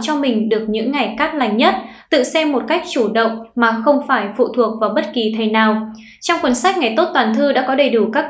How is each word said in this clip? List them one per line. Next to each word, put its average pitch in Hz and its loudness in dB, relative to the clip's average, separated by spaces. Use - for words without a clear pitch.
cho 302 -2
mình 226 0
được 220 0
những 226 -2
ngày 240 -2
cát 320 -2
lành 233 0
nhất, 320 4
tự 262 2
xem 311 0
một 233 0
cách 339 0
chủ 220 0
động 226 0
mà 226 2
không 285 4
phải 220 0
phụ 254 2
thuộc 220 0
vào 214 0
bất - -2
kỳ 220 -2
thầy 220 -2
nào. 220 2
Trong 339 0
cuốn 254 2
sách 381 0
Ngày 311 0
Tốt 339 2
Toàn 226 2
Thư 277 2
đã 254 0
có 262 -2
đầy 277 4
đủ 220 2
các 302 0